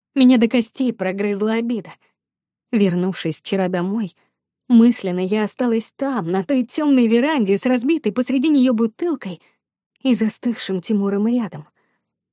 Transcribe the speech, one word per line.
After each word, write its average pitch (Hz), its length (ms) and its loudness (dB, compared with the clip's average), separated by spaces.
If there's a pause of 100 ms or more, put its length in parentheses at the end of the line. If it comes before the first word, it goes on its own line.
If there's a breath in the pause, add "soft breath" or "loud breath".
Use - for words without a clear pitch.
(140)
Меня 254 240 6
до 226 120 2
костей 247 420 -2
прогрызла 202 640 -4
обида. 233 380 -4 (840)
Вернувшись 180 640 0
вчера 190 320 -2
домой, 185 440 -4 (540)
мысленно 226 580 4
я 214 200 -2
осталась 226 500 -4
там, 247 320 -4
на 185 160 0
той 254 220 0
тёмной 277 420 2
веранде 233 500 2
с - 80 -4
разбитой 254 460 0
посреди 262 380 0
неё 262 240 4
бутылкой 226 680 -4 (600)
и 262 120 2
застывшим 214 680 -4
Тимуром 202 460 0
рядом. 226 380 -4 (680)